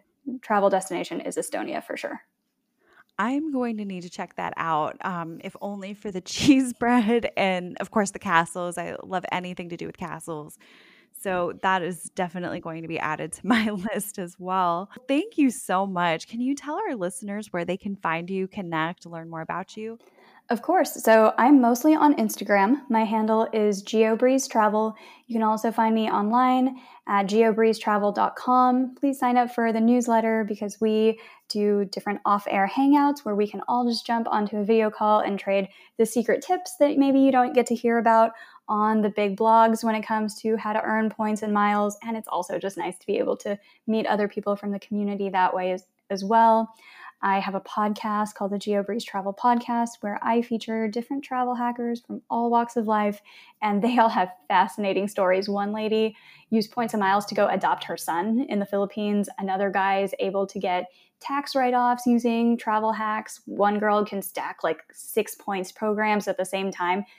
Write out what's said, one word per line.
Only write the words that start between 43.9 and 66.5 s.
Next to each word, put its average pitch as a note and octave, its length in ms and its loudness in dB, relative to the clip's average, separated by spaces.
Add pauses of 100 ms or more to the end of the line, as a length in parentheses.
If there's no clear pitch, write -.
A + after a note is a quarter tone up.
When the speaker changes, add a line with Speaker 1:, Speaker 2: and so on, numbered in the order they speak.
Speaker 1:
other G#3 200 0
people G3+ 300 -4
from G3+ 160 -6
the G3 80 -6
community G3+ 500 -4
that F#3 240 2
way F#3 180 -2
as, F#3 140 -6 (240)
as G3 140 -6
well. A3+ 480 4 (500)
I G3 180 0
have F#3+ 140 -4
a F#3+ 60 -4
podcast G#3+ 720 -4
called G3 160 -6
the G3+ 80 -4
Geo G3+ 240 -2
Breeze G3+ 200 -6
Travel G3 300 -6
Podcast A#3+ 560 0 (120)
where G#3 220 -6
I A#3 200 2
feature A3+ 440 -4
different A#3+ 380 -6
travel B3 300 -4
hackers A#3+ 460 -4
from - 280 -12
all A#3 220 0
walks A#3+ 260 0
of A3 100 0
life, G#3 360 0 (400)
and G3+ 180 0
they A#3+ 180 2
all A3+ 120 6
have F#3 180 0 (200)
fascinating G3 600 0
stories. F#3+ 400 0
One G3+ 240 -2
lady A3 420 0 (360)
used A3 200 0
points A#3 220 -4
and A3 80 0
miles G3+ 260 2
to - 80 -10
go G3+ 140 4
adopt F#3 360 -2
her F3 120 -8
son G#3 540 -2
in G#3 80 -2
the G3+ 80 -2
Philippines. G3+ 720 -2
Another G3 320 -2
guy G3 320 0
is F#3+ 180 -4
able G3 260 -2
to G3 120 -10
get F3+ 300 -2 (300)
tax C#4 380 -6
write-offs B3 500 2
using A#3 520 2
travel A3 340 0
hacks. G#3+ 540 -6
One G#3 320 0
girl G#3 260 2
can G3 160 -6
stack, D#3+ 420 -10
like, D#3+ 300 -4
six - 420 -6
points F#3+ 380 -8
programs G#3+ 560 -2
at F#3 80 -2
the F#3+ 80 -2
same F#3+ 260 -4